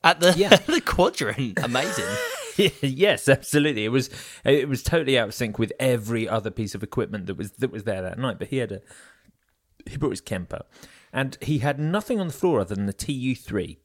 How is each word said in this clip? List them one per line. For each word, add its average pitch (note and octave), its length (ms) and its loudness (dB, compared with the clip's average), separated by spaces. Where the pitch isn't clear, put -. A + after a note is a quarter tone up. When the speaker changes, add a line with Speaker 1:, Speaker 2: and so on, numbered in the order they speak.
Speaker 1:
At E3 160 6
the, F3 160 8
Speaker 2:
Yeah. G3 200 8
Speaker 1:
<laughs> - 100 2
the D#4 160 2
Quadrant? B2 800 0
Amazing. - 480 -2
Speaker 2:
<laughs> G#2 40 -4
Yeah, F#3+ 120 4
yes, C#3+ 460 2
absolutely. C#3 580 2
It A2 40 0
was, B2+ 200 2
it C#3 240 4
was C3 140 -2
totally C3+ 360 2
out A2 100 2
of A2 60 -12
sync A2 240 -4
with A2 220 0
every A#2 480 0
other A2 220 -2
piece G#2+ 240 -6
of G2 80 -8
equipment G#2 440 -4
that F#2+ 100 -6
was, G#2 160 -8
that B2+ 180 -2
was G#2 140 -10
there F#2+ 180 -4
that F#2 160 -6
night. B2 200 -4
But G#2 100 -8
he C3 100 -4
had A2+ 140 -4
a, G2 100 -10
he - 100 -12
brought C#3 140 0
his F#2+ 100 -6
Kemper, - 440 -8
and C3+ 280 -4
he D3+ 200 0
had C#3 180 -2
nothing G3+ 420 -2
on F3+ 60 -2
the D3+ 80 -8
floor D#3+ 260 2
other F#2+ 140 -4
than G2 120 -2
the G2 60 -2
T - 220 -6
U B2+ 200 -2
three. - 500 -6